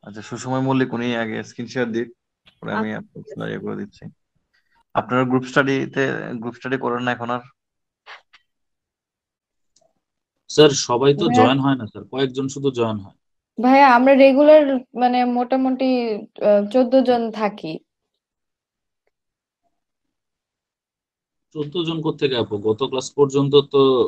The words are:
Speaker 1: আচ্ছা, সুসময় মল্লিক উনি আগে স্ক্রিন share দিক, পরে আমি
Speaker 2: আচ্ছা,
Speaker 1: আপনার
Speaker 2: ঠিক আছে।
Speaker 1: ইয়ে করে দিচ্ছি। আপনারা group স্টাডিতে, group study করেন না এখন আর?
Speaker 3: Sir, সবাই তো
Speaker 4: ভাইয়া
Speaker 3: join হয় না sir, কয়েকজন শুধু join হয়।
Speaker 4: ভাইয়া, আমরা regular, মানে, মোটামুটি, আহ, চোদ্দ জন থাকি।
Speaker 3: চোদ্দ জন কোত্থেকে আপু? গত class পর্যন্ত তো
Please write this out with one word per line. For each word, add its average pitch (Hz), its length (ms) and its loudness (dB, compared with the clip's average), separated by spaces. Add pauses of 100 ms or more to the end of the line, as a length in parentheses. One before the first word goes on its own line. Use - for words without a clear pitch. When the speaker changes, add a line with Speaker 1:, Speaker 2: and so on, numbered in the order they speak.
Speaker 1:
আচ্ছা, 104 180 -16
সুসময় 123 420 -6
মল্লিক 131 300 0
উনি 120 220 -6
আগে 113 280 -6
স্ক্রিন 113 240 -14
share 123 240 -4
দিক, 117 160 -4 (460)
পরে - 180 -12
আমি 107 180 -4
Speaker 2:
আচ্ছা, 107 80 -8
Speaker 1:
আপনার 107 240 -18
Speaker 2:
ঠিক 107 120 -18
আছে। 107 140 -10
Speaker 1:
ইয়ে 107 120 -10
করে 104 180 -10
দিচ্ছি। 101 260 -16 (920)
আপনারা 123 300 -2
group 127 200 -2
স্টাডিতে, 135 580 -2 (340)
group 120 180 -10
study 131 220 -6
করেন 127 260 -4
না 123 80 -4
এখন 117 180 -8
আর? 123 140 -6 (3000)
Speaker 3:
Sir, 151 300 6
সবাই 127 340 0
তো 139 120 -2
Speaker 4:
ভাইয়া 123 100 2
Speaker 3:
join 127 240 4
হয় 135 180 0
না 113 100 -10
sir, 101 180 -16
কয়েকজন 131 420 -4
শুধু 139 240 -4
join 113 280 -2
হয়। 95 180 -20 (400)
Speaker 4:
ভাইয়া, 262 320 6
আমরা 254 240 6
regular, 285 500 8 (320)
মানে, 247 240 0 (100)
মোটামুটি, 262 600 -2 (500)
আহ, 208 300 2
চোদ্দ 247 240 2 (120)
জন 240 160 2 (100)
থাকি। 214 400 -6 (3750)
Speaker 3:
চোদ্দ 147 280 -8
জন 165 180 -4
কোত্থেকে 151 360 -2
আপু? 107 220 -4
গত 107 240 -2
class 127 280 -6
পর্যন্ত 139 420 0 (160)
তো 139 120 2 (260)